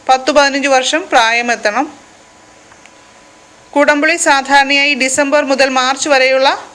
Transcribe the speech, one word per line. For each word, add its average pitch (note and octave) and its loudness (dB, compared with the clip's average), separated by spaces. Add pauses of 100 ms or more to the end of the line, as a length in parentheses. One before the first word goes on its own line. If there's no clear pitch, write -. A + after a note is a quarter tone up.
പത്ത് C4 0
പതിനഞ്ച് C#4 2
വർഷം C4+ 0
പ്രായമെത്തണം. A#3 -2 (1800)
കുടംപുളി D4 2
സാധാരണയായി C#4 0
ഡിസംബർ C#4 -2
മുതൽ C4+ 0
മാർച്ച് C4 -2
വരെയുള്ള C4+ 0